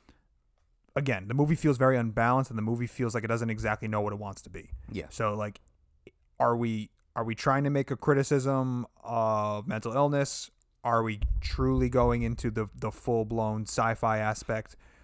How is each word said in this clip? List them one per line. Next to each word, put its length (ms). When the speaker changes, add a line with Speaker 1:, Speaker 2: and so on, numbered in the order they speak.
Speaker 1:
again, 320
the 60
movie 220
feels 220
very 200
unbalanced, 540
and 60
the 60
movie 240
feels 280
like 80
it 40
doesn't 220
exactly 380
know 140
what 120
it 60
wants 240
to 60
be. 200
Speaker 2:
Yeah. 180
Speaker 1:
So, 240
like, 260
are 160
we, 360
are 80
we 100
trying 300
to 80
make 180
a 80
criticism 880
of 640
mental 260
illness? 580
Are 180
we 200
truly 480
going 320
into 300
the, 240
the 160
full-blown 720
sci-fi 560
aspect? 560